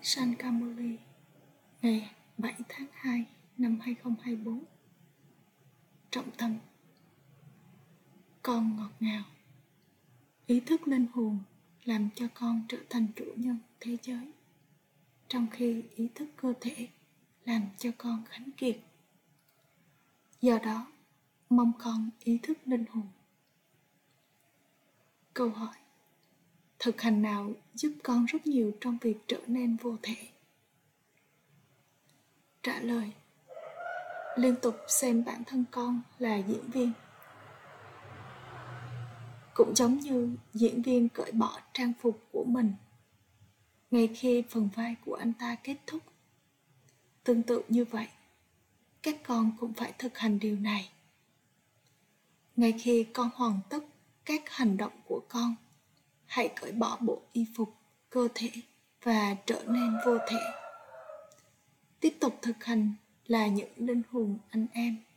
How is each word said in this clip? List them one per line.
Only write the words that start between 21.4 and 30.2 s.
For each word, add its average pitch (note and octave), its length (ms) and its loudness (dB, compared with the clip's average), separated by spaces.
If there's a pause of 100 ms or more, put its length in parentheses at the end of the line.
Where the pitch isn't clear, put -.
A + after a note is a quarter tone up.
mong A#3+ 280 6
con A3+ 320 -2 (140)
ý A#3 140 2
thức D#4 260 -2
linh B3 220 0
hồn. A3 200 -4 (2250)
Câu A#3+ 160 0
hỏi: A3 260 -8 (1000)
thực A#3 220 -2
hành G#3+ 220 4
nào G#3 300 0 (220)
giúp D4+ 180 0 (100)
con A#3+ 220 4
rất D#4 220 -2
nhiều A#3+ 340 4
trong A#3+ 200 -2
việc A3 160 0 (100)
trở - 200 -2
nên A#3+ 300 2
vô A#3 260 -4
thể? A3 140 -6 (2500)